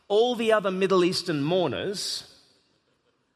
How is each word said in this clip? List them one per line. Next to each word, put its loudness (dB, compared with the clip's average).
all 2
the 0
other 2
Middle 2
Eastern -2
mourners, -4